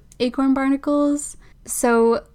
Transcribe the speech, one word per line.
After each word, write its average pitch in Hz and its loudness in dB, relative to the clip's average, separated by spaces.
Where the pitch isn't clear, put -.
acorn 269 0
barnacles. 285 -2
So 233 0